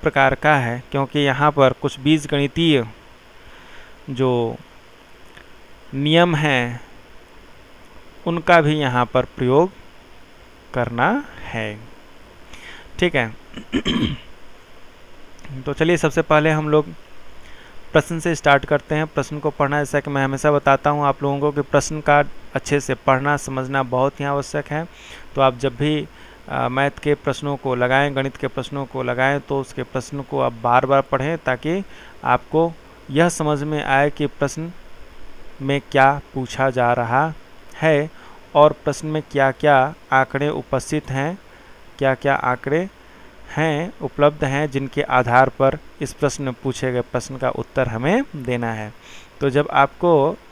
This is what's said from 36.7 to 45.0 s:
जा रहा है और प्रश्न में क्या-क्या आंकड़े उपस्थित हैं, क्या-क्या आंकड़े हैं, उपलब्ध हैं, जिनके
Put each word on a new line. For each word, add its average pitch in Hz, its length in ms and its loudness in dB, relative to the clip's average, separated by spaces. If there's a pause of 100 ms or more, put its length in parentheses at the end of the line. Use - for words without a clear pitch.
जा 120 220 2
रहा 123 420 0 (420)
है 156 340 2 (440)
और 151 180 8
प्रश्न 151 360 -6
में 156 140 -4 (100)
क्या-क्या 139 640 4 (180)
आंकड़े 135 360 2
उपस्थित 139 600 -4
हैं, 143 280 -4 (600)
क्या-क्या 135 360 2
आंकड़े 139 540 -2 (680)
हैं, 160 360 0 (100)
उपलब्ध 147 420 2
हैं, 139 260 -2
जिनके 135 320 -4